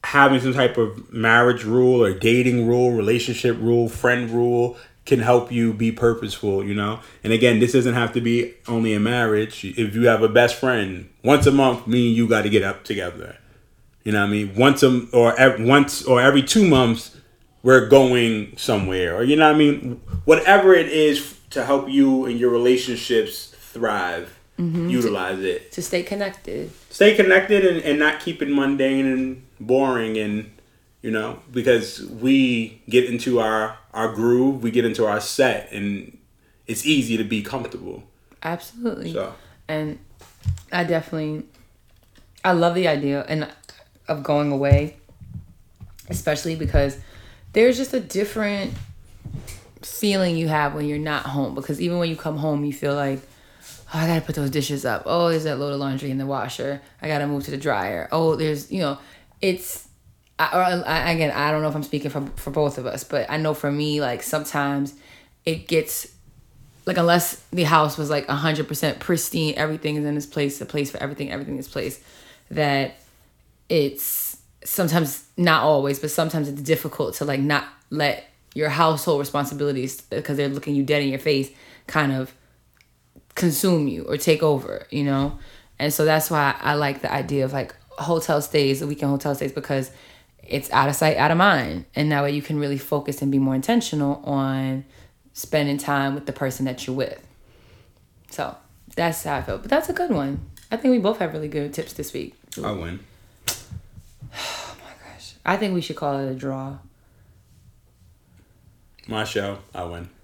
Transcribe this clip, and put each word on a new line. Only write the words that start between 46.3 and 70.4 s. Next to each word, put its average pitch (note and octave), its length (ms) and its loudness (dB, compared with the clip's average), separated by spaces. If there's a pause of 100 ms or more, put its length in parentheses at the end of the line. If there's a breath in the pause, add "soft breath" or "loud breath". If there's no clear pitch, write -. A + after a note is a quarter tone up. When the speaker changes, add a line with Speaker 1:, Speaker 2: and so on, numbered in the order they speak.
Speaker 2:
because C#3+ 420 0 (540 soft breath)
there's A#3 240 6
just C4 180 -6
a C4 60 0
different G3+ 760 -4 (1080 loud breath)
feeling F#3+ 560 -2
you E3 100 -2
have D3+ 280 0
when D3+ 100 -4
you're D3 120 -2
not D3+ 260 -4
home. C3+ 320 -4
Because C#3+ 260 -6
even F3 180 -2
when E3+ 80 0
you E3 80 -4
come D#3 220 -8
home, D3 260 -2
you D3 80 -4
feel C#3+ 240 -4
like, C#3 240 -4 (720 soft breath)
"Oh, D#3+ 60 -4
I D#3+ 80 0
gotta E3 140 0
put D3+ 140 -8
those C#3+ 140 -2
dishes C#3 360 -4
up. A2+ 200 -4
Oh, E3+ 240 0
there's D#3+ 160 -2
that D3 120 -4
load C#3+ 160 -6
of C#3 60 -6
laundry C#3 320 -6
in C3 60 -4
the C3+ 80 -4
washer. C3+ 560 -6 (200 soft breath)
I D#3+ 60 -8
gotta D3 200 -2
move C#3+ 180 -4
to D3 60 -10
the C#3 60 -8
dryer. G#2 540 -4
Oh, D#3+ 240 2
there's," D3+ 360 -4
you F#3+ 100 -4
know, C#3+ 160 -4 (440 loud breath)
it's, - 460 -4 (500)
I, D#3+ 200 0
or F3+ 280 0
I, D3 260 -2
again, D#3+ 200 0
I D3 200 -2
don't D#3 100 -2
know D#3 80 -2
if D3 60 -6
I'm D3+ 80 -6
speaking C#3+ 280 -6
for, C#3+ 100 -6 (140)
for - 160 -10
both C#3+ 260 -2
of B2+ 80 -10
us, - 180 -8
but - 260 -4
I D3+ 80 -4
know D#3 160 -2
for D3 180 -4
me, D3 300 -2
like, B2 200 -4
sometimes C#3+ 720 -4 (520 soft breath)
it E3 220 -6
gets, - 440 -2 (720)
like, F#3 120 -2
unless E3+ 540 2
the F3 120 0
house D3+ 340 2
was, D3 120 -4
like, D3 180 -4
a C3+ 80 -2
hundred D3+ 320 -2
percent D3+ 320 -4
pristine, D#3+ 560 -2
everything D#3 400 -4
is D3 100 -4
in D3 120 -2
its D3 80 -6
place, C#3+ 340 -4